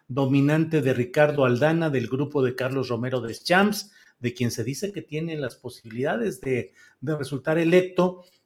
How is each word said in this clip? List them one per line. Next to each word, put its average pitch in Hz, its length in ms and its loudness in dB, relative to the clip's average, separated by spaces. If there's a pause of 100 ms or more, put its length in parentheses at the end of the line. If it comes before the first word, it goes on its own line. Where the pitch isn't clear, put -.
dominante 143 760 2
de 131 100 2
Ricardo 139 540 2
Aldana 156 420 2
del 123 200 -2
grupo 135 340 -2
de 127 120 0
Carlos 131 360 -4
Romero 120 320 -2
Deschamps, 190 680 0 (280)
de 120 160 -4
quien 120 180 -2
se 117 100 -6
dice 143 300 -6
que 175 100 -10
tiene 160 340 -8
las 135 200 -6
posibilidades 143 840 -6
de, 127 320 -2 (280)
de 151 160 -4
resultar 143 420 -2
electo 180 640 2 (240)